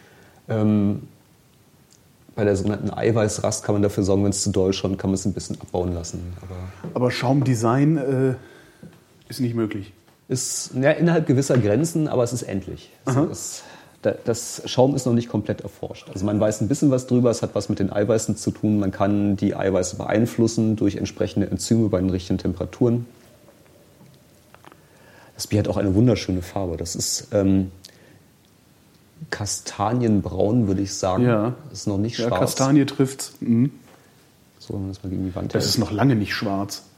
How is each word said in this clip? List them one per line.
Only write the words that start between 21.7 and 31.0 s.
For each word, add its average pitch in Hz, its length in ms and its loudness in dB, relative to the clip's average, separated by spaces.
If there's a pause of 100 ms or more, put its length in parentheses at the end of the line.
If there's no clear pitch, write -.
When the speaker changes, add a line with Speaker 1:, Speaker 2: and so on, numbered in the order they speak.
Speaker 1:
bei 95 100 2
den 95 100 0
richtigen 92 280 0
Temperaturen. 117 680 0 (2250)
Das - 120 -10
Bier 104 120 2
hat - 80 0
auch 101 100 -2
eine 95 180 2
wunderschöne 101 460 2
Farbe. 90 360 -6
Das - 180 -8
ist, - 360 -6
ähm, 95 400 2 (1600)
kastanienbraun, 104 1400 -2
würde 98 140 0
ich 98 120 -4
sagen. 95 320 0